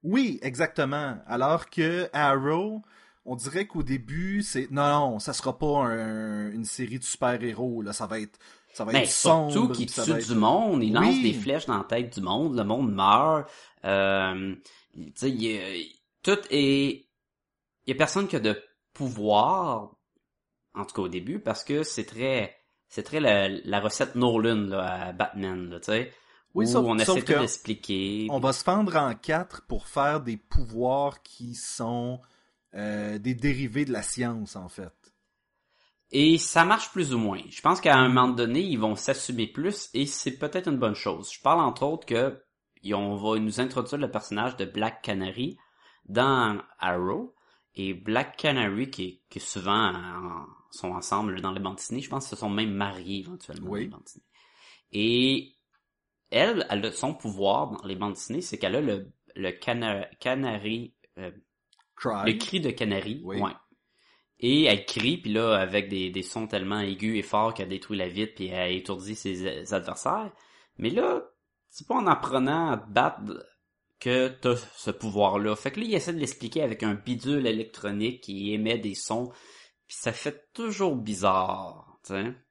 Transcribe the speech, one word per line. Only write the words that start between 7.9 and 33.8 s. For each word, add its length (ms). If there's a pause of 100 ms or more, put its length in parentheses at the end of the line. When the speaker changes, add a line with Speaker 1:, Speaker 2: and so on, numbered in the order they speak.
Speaker 1:
ça 140
va 140
être, 180 (360)
ça 120
va 60
Speaker 2:
Ben, 100
Speaker 1:
être 80
sombre, 420
Speaker 2:
surtout 220
qu'il 140
Speaker 1:
puis 80
ça 80
Speaker 2:
tue 80
Speaker 1:
va 80
être 80
Speaker 2:
du 80
monde, 480
il 100
lance 220
Speaker 1:
Oui. 80
Speaker 2:
des 100
flèches 320
dans 140
la 40
tête 300
du 80
monde, 340
le 80
monde 300
meurt, 560 (340)
euh, 720 (400)
tu 200
sais, 140
il 140
y 140
a... 280 (360)
tout 180 (120)
est, 560 (760)
il 40
y 20
a 40
personne 320
qui 80
a 40
de 220 (320)
pouvoir, 1000 (800)
en 100
tout 100
cas 60
au 80
début, 300
parce 240
que 180
c'est 240
très, 500 (320)
c'est 160
très 160
la, 300
la 300
recette 360
Nolan, 540
là, 380
à 40
Batman, 580
là, 100
tu 80
sais, 260 (400)
Speaker 1:
Oui, 120
Speaker 2:
où 40
Speaker 1:
sauf, 160
Speaker 2:
on 140
Speaker 1:
sauf 180
Speaker 2:
essaie 80
tout 80
Speaker 1:
que 60
Speaker 2:
d'expliquer. 920
Speaker 1:
on 100
va 140
se 100
fendre 320
en 200
quatre 520
pour 200
faire 340
des 160
pouvoirs 880
qui 320
sont, 640 (560)
euh, 420
des 160
dérivés 520